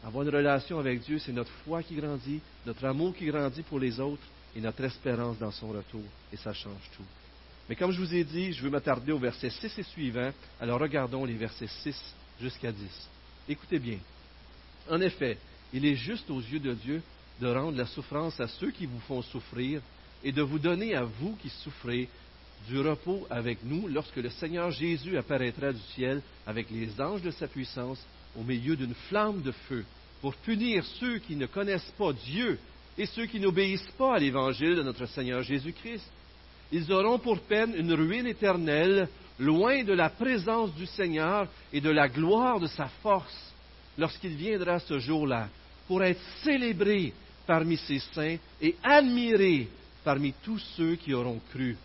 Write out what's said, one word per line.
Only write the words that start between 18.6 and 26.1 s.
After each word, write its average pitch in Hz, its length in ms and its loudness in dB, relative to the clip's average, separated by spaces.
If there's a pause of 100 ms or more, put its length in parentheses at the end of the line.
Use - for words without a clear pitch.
qui 175 160 -8
vous 123 140 -8
font 127 200 -4
souffrir 127 600 -6 (420)
et 139 80 -2
de 139 100 2
vous 147 180 0
donner 175 360 0
à 127 80 0
vous 123 380 -6
qui 139 80 -10
souffrez 123 600 -6 (580)
du 131 120 -2
repos 156 500 0
avec 117 340 -2
nous 165 240 -4
lorsque 147 300 -4
le 120 140 -2
Seigneur 170 400 -4
Jésus 156 460 -2
apparaîtra 127 540 0
du 113 100 -6 (140)
ciel 131 260 0 (240)